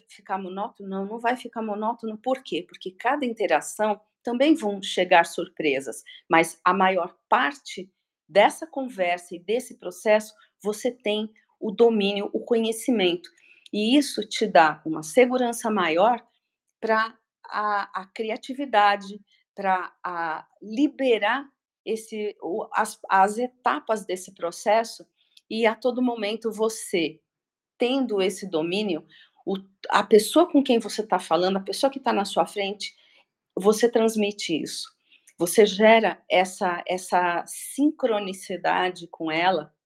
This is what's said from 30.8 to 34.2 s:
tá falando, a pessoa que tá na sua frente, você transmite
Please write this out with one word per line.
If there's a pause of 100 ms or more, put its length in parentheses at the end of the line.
tá
falando,
a
pessoa
que
tá
na
sua
frente, (600)
você
transmite